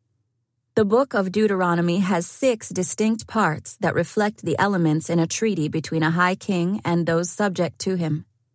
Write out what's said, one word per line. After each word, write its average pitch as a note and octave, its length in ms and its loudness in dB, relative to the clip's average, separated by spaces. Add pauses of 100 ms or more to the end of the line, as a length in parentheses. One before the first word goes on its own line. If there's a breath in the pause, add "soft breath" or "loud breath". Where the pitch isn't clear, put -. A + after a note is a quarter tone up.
(760)
The A3 100 4
book A#3+ 280 2
of F#3+ 180 0
Deuteronomy F3+ 680 2
has F3+ 260 0
six - 440 -2
distinct G#3+ 580 -2
parts F#3 540 -2
that - 120 0
reflect G#3 480 -2
the - 160 -2
elements E3 500 2
in E3+ 120 0
a E3 80 2
treaty F3 400 -2
between D#3+ 340 -4
a F3 80 4
high F3+ 240 2
king F#3 500 -2
and E3+ 220 0
those E3+ 240 2
subject F3+ 520 -2
to F#3+ 120 -2
him. D#3 320 -4 (300)